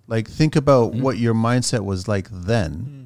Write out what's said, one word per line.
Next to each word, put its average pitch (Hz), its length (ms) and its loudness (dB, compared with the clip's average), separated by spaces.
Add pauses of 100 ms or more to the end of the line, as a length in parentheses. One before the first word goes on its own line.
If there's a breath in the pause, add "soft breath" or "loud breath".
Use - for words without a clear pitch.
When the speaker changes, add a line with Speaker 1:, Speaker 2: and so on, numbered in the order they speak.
Speaker 1:
Like, 113 200 -4
think 156 300 2
about 135 340 4
Speaker 2:
Mm-hmm. 117 120 -4
Speaker 1:
what 131 140 -2
your 117 160 2
mindset 117 520 0
was 95 240 -4
like 98 200 -2
then 95 440 -2
Speaker 3:
Mm. 131 320 -12